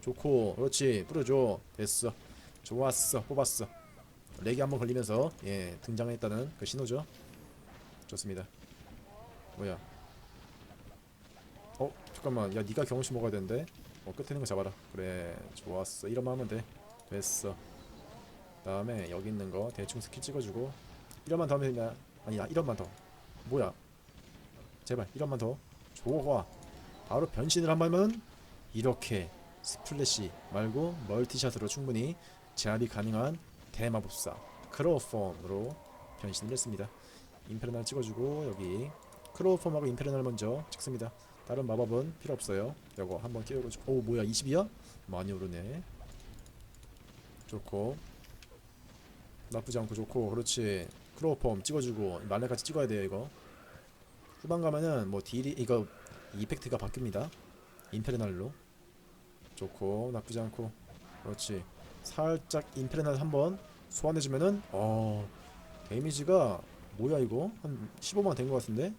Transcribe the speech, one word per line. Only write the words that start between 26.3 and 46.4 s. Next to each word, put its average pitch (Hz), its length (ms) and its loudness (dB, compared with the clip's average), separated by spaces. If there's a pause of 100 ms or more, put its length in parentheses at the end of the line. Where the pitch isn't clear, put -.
바로 143 200 4
변신을 160 420 4
한번 165 240 6
하면 214 280 6 (520)
이렇게 110 560 2 (340)
스플래시 123 680 0 (220)
말고 117 420 2 (120)
멀티샷으로 120 600 2
충분히 131 480 0 (400)
제압이 113 320 2
가능한 110 500 2 (340)
대마법사 110 640 0 (360)
크로우 151 280 6
폼으로 98 760 -2 (460)
변신을 104 320 -2
했습니다. 107 360 -2 (580)
임페르날 117 380 -4
찍어주고, 131 640 0
여기 98 400 -2 (440)
크로우 185 240 6
폼하고 151 300 2
임페르날 135 360 2
먼저 120 480 0
찍습니다. 117 400 -4 (360)
다른 127 180 0
마법은 117 540 2
필요 147 160 -2
없어요. 110 400 0 (240)
요거 92 180 -2
한번 117 260 -4
끼워주고. 123 480 -2
오, 127 100 6
뭐야, 113 220 2
이십이야? 139 440 4 (400)
많이 95 240 -2
오르네. 95 500 -4 (1700)